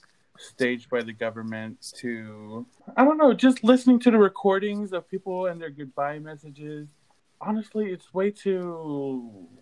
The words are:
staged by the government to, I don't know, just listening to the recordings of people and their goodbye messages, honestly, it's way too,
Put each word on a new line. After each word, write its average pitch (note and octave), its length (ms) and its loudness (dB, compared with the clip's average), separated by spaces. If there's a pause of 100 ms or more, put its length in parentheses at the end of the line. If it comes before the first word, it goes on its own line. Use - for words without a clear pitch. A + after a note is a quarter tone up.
(380)
staged B2 520 -4
by A#2+ 120 -2
the A2+ 100 -12
government A2 680 -8 (220)
to, A2 640 -12 (300)
I B3 80 6
don't D#4 120 4
know, D4 160 6
just B3+ 320 2
listening B3+ 360 6
to B3 100 4
the A3+ 80 6
recordings G3+ 760 2
of F3 180 -6
people F#3 360 -6
and E3+ 140 -6
their E3 100 -10
goodbye C#3+ 480 -6
messages, D3+ 720 -14 (520)
honestly, G#3+ 500 -4
it's - 220 -12
way F#3+ 180 0
too, C#3+ 1160 -6 (140)